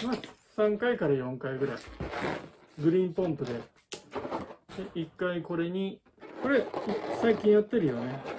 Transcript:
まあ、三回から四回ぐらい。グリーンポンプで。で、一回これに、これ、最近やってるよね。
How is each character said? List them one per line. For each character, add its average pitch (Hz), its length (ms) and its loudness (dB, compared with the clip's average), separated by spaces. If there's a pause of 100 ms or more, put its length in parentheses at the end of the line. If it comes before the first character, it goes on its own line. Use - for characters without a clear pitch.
ま 247 80 0
あ、 214 40 -2 (380)
三 214 240 2
回 240 200 0
か 175 80 0
ら 143 80 4
四 127 240 -4
回 131 200 -6
ぐ 139 80 0
ら 120 80 -2
い。 - 20 -8 (1000)
グ 156 120 4
リ 185 160 4
ー 175 40 -2
ン 165 40 -8
ポ 185 120 0
ン 156 100 0
プ 139 80 -4
で。 123 100 -4
で、 113 60 -6 (1300)
一 160 220 -4
回 175 260 -2
こ 175 140 -4
れ 170 140 0
に、 196 300 -2 (420)
こ 254 60 0
れ、 269 180 4 (540)
最 226 160 6
近 214 160 4
や 208 80 10
っ 208 40 4
て 233 160 2
る 165 60 4
よ 123 100 2
ね。 127 260 -4 (160)